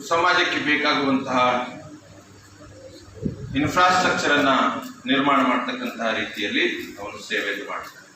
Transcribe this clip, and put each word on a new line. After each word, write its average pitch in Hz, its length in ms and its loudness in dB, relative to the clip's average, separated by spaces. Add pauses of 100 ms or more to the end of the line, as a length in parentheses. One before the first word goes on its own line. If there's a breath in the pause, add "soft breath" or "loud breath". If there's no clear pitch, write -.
ಸಮಾಜಕ್ಕೆ 170 500 2
ಬೇಕಾಗುವಂತಹ 131 1080 2 (1900)
ಇನ್ಫ್ರಾಸ್ಟ್ರಕ್ಚರ್ 180 760 4
ಅನ್ನ 139 180 4 (560)
ನಿರ್ಮಾಣ 135 360 4
ಮಾಡ್ತಕ್ಕಂತಹ 120 720 -2
ರೀತಿಯಲ್ಲಿ 110 880 -2
ಅವನು - 280 -12
ಸೇವೆಯನ್ನು - 400 -4
ಮಾಡ್ತಾನೆ. - 460 -12